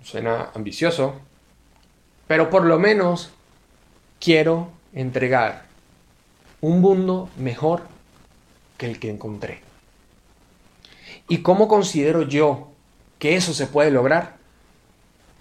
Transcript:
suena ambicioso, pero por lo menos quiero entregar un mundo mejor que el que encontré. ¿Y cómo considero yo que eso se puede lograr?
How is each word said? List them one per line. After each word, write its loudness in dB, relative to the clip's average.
suena -6
ambicioso, -4
pero 2
por 4
lo 4
menos 0
quiero 2
entregar -2
un 2
mundo 2
mejor -2
que -10
el -8
que -8
encontré. -12
¿Y 0
cómo 2
considero 2
yo 0
que 0
eso -2
se -4
puede 2
lograr? 0